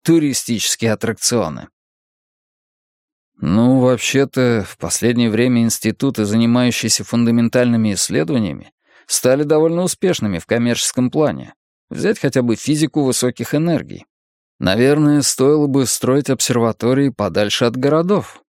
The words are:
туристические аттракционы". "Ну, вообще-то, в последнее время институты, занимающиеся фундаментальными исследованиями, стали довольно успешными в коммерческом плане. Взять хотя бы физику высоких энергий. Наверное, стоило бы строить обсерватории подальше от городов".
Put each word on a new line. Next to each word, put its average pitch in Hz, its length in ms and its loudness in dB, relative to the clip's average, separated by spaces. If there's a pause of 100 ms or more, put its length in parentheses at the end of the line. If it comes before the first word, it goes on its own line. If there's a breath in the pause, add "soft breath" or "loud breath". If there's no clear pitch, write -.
туристические 117 880 0
аттракционы". 104 760 -4 (1700)
"Ну, 120 380 4
вообще-то, 127 880 0
в - 100 -20
последнее 117 520 0
время 120 320 2
институты, 113 640 -2
занимающиеся 117 800 0
фундаментальными 117 920 2
исследованиями, 113 760 -4 (340 soft breath)
стали 135 380 0
довольно 160 400 2
успешными 113 560 -2
в - 60 -12
коммерческом 120 640 -2
плане. 123 440 -2 (360)
Взять - 300 -4
хотя 135 220 0
бы 120 140 0
физику 151 460 -2
высоких 127 540 -2
энергий. 147 500 -4 (540)
Наверное, 143 640 2
стоило 147 460 2
бы 135 180 0
строить 131 440 -2
обсерватории 123 800 0
подальше 104 560 -2
от 117 120 -2
городов". 160 680 -2 (140)